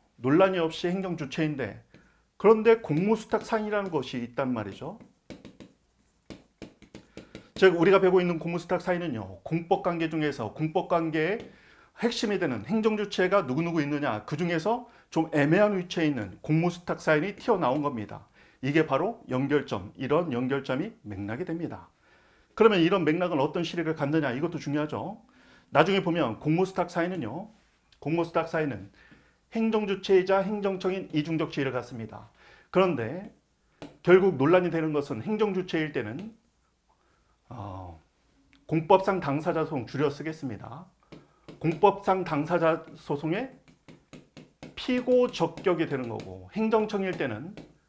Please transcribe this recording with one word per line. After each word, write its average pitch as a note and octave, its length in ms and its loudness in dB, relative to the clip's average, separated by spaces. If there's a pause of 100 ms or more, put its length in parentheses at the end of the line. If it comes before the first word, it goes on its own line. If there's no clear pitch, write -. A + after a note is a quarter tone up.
(160)
논란이 F3+ 420 4
없이 D#3+ 300 -2
행정 F3+ 300 -4
주체인데, C#3 680 -4 (540)
그런데 A3 400 6
공무수탁 G#3+ 680 0
사인이라는 G#3 460 -2
것이 C3 280 -4
있단 B2 340 -4
말이죠. A2+ 460 -8 (2500)
즉, F3 240 6
우리가 F#3 200 6
배우고 F#3 220 4
있는 F3 180 0
공무수탁 E3+ 420 -4
사인은요, D#3 600 -4
공법 F3 400 -2
관계 E3 260 -2
중에서 D3 440 -4
공법 D#3+ 340 -2
관계의 E3 640 -2 (480)
핵심이 A3 400 -2
되는 B2 260 -2
행정 G#3+ 300 0
주체가 G3+ 480 0
누구누구 D#3+ 380 0
있느냐, C#3+ 440 -2
그 D3 120 -6
중에서 F3 520 -2 (200)
좀 D#3+ 240 0
애매한 F3+ 440 4
위치에 F3+ 280 -2
있는 A2+ 360 -4
공무수탁 E3 600 -2
사인이 E3 340 2
튀어나온 D3+ 460 0
겁니다. A2+ 460 -6 (340)
이게 D3 240 2
바로 D#3+ 440 -2
연결점, C3 680 -2
이런 D3 360 0
연결점이 C3+ 720 -4
맥락이 G#2 420 -8
됩니다. E3 460 -8 (680)
그러면 G#3+ 240 6
이런 F3 240 4
맥락은 D#3+ 360 2
어떤 D3+ 240 0
실익을 D#3+ 320 -2
갖느냐, D3 360 0
이것도 D3+ 280 -4
중요하죠. D3 640 -4 (480)
나중에 F3+ 320 4
보면 D#3+ 380 0
공무수탁 F3 500 0
사인은요, E3+ 600 -4 (500)
공무수탁 E3 500 -2
사인은 B2+ 420 -4 (600)
행정주체이자 G3 840 2
행정청인 F#3+ 760 -2
이중적 D#3 380 -2
지위를 C3 200 -2
갖습니다. A2+ 580 -10 (400)
그런데 F3+ 640 0 (720)
결국 F3+ 320 8
논란이 E3+ 340 4
되는 D#3 240 0
것은 C#3+ 300 -2
행정주체일 F#3 680 -2
때는, C3+ 440 -6 (1120)
어, F#2+ 520 -14 (680)
공법상 F#3 520 4
당사자 D#3 440 0
소송, C#3+ 220 -4
줄여 C#3+ 240 -2
쓰겠습니다. C#3+ 760 -10 (760)
공법상 F#3+ 640 2
당사자 D#3+ 600 0 (120)
소송의 E3 560 -4 (1200)
피고 B3 560 2
적격이 E3 560 0
되는 B2+ 220 -4
거고, F#2 440 -10
행정청일 G#3+ 580 0
때는 D3+ 440 -6 (340)